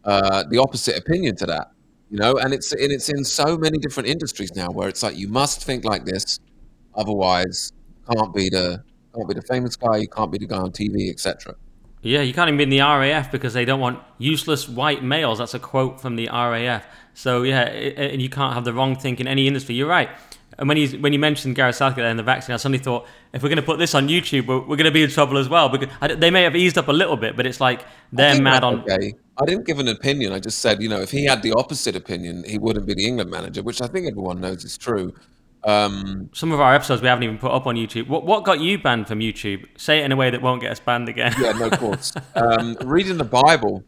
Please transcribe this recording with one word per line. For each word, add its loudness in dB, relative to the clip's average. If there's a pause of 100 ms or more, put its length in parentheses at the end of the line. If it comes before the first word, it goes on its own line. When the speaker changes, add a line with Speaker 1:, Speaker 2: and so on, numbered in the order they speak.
Speaker 1:
uh, 2
the 4
opposite 0
opinion -2
to -4
that, -4 (400)
you -6
know? 4
And 0
it's, -4
and 0
it's -4
in -2
so 0
many 0
different -4
industries -6
now -4
where -4
it's -6
like, -4
you -8
must -2
think -4
like -2
this, -4 (560)
otherwise 0 (400)
can't -2
be 0
the, -2 (320)
can't -8
be -4
the -6
famous -4
guy, 2
you -2
can't -2
be -4
the -6
guy -4
on -4
T -4
V, -2
et -8
cetera. -8 (480)
Speaker 2:
Yeah, 2
you 0
can't 2
even 2
be 4
in 2
the 4
R 4
A 2
F -2
because -4
they 0
don't 0
want -2 (180)
useless -2
white -2
males. 0
That's -6
a -8
quote -2
from -6
the -4
R 0
A -2
F. -4 (280)
So, 0
yeah, 2
i-, 4
i-, -4
and -4
you -2
can't -2
have -4
the -2
wrong 0
think -4
in -4
any 2
industry. -2
You're 0
right. 2 (480)
And 0
when 4
you, 4 (120)
when 2
you 2
mentioned 0
Gareth 2
Southgate 0
and 0
the -4
vaccine, -2
I -2
suddenly 0
thought, -2 (280)
if -4
we're 0
gonna 2
put -2
this 2
on 4
YouTube, 0
we're, 0
we're -4
gonna 4
be 4
in 4
trouble 2
as 2
well. 6
Because 0 (120)
I 0
d-, 0
they 4
may 6
have 2
eased 4
up 0
a 2
little 2
bit, -4
but 0
it's -6
like 2
Speaker 1:
I -18 (260)
Speaker 2:
they're 6
Speaker 1:
think 6
Speaker 2:
mad 6
Speaker 1:
that's 2
Speaker 2:
on 0
Speaker 1:
okay. -2 (240)
I 2
didn't -2
give -2
an 0
opinion. 0
I -4
just -6
said, 2
you -2
know, -2
if -6
he -2
had 2
the 0
opposite -2
opinion, -8
he -8
wouldn't -2
be -2
the -2
England -2
manager, -8
which -6
I -4
think -4
everyone -6
knows -6
is -14
true. -4 (520)
Um, 0
Speaker 2:
Some -4
of 0
our 8
episodes 2
we 2
haven't 2
even -4
put -4
up 0
on 0
YouTube. -4
What, -2
what 2
got 2
you 0
banned 0
from -4
YouTube? -6 (100)
Say 2
it -4
in 2
a 4
way 4
that -4
won't 0
get -4
us -8
banned -2
again. 0
Speaker 1:
Yeah, 2
no, -2
of 2
course. -2 (120)
Speaker 2:
<laughs> -20
Speaker 1:
Um, 2
reading 0
the -2
Bible 4